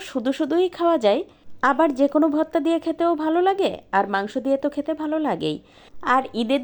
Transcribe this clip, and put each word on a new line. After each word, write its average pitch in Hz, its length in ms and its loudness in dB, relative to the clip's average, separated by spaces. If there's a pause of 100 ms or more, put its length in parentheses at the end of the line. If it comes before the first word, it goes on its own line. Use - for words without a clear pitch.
শুধু 254 320 -4
শুধুই 320 440 0
খাওয়া 339 220 2
যায়, 226 240 2 (480)
আবার 311 240 4
যে 269 140 2
কোনো 302 200 2
ভর্তা 311 320 0
দিয়ে 330 240 2
খেতেও 339 280 0 (120)
ভালো 320 240 2
লাগে, 381 220 0 (260)
আর 196 80 4 (100)
মাংস 196 180 -4 (120)
দিয়ে 269 180 2
তো 294 120 0
খেতে 285 180 -4 (100)
ভালো 311 140 -2 (100)
লাগেই। 156 300 -2 (580)
আর 262 80 2 (180)
ঈদের 247 240 0